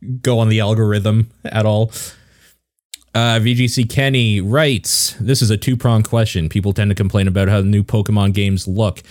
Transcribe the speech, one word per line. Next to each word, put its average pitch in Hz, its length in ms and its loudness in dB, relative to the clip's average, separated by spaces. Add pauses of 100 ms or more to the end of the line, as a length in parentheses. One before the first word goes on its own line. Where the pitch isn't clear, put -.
(220)
go 120 180 2
on 110 80 2
the 110 120 4
algorithm 107 680 0 (140)
at 107 220 -2
all. 107 260 0 (1200)
Uh, 117 260 0
V 123 140 2
G 123 140 2
C 123 160 -2
Kenny 120 560 0
writes, 127 800 -2
"This 123 240 0
is 110 80 4
a 107 60 2
two-pronged 117 520 0
question. 101 400 0
People 101 240 -2
tend 101 180 0
to 98 40 0
complain 98 320 0
about 95 220 2
how 101 140 2
new 101 200 2
Pokemon 101 520 0
games 98 340 -2
look. 98 420 -2